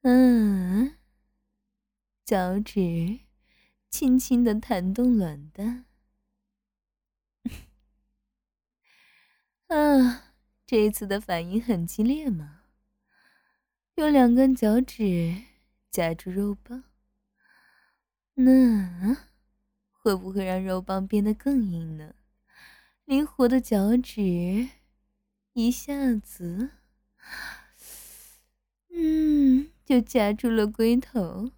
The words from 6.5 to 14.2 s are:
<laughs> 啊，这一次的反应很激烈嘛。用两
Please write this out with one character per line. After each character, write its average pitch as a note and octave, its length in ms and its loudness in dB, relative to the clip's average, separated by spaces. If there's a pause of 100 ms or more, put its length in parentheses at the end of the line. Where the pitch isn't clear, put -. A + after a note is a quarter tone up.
<laughs> - 240 -14 (2000)
啊， C#4+ 680 2 (320)
这 A#3 120 0
一 G#3+ 120 4
次 G#3 160 -8
的 G3 140 -4
反 E3+ 260 -6
应 G3 160 -4
很 G3 240 -2
激 - 180 -6
烈 C#4+ 260 -2
嘛。 D3+ 320 -10 (1300)
用 D4+ 140 0
两 B3+ 240 6